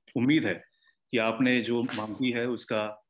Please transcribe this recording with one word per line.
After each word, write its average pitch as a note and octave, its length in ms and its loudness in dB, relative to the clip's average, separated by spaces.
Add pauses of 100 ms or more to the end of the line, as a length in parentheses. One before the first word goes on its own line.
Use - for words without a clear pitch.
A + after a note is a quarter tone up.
(160)
उम्मीद C#3 280 4
है - 320 -6 (340)
कि A#2+ 80 0
आपने A#2+ 420 2
जो A#2 220 0
मांग G#2+ 320 -6
की B2+ 160 0
है, A#2+ 160 -2
उसका A2 640 -4